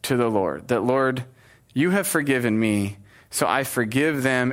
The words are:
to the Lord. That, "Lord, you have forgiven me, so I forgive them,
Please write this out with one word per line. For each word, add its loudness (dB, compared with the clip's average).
to 0
the 2
Lord. -2
That, 2
"Lord, 0
you 0
have 0
forgiven 0
me, 0
so -2
I 0
forgive 0
them, 2